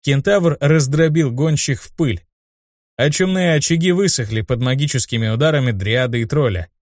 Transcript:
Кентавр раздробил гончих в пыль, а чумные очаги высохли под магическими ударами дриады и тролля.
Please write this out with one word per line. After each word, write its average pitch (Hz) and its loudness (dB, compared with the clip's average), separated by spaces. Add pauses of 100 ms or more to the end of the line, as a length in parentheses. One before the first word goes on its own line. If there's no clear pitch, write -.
Кентавр 165 2
раздробил 151 2
гончих 143 -2
в - -20
пыль, 135 -2 (720)
а 147 2
чумные 185 0
очаги 170 0
высохли 123 0
под 120 -4
магическими 127 -2
ударами 131 0
дриады 117 -2
и 113 -2
тролля. 110 -2 (280)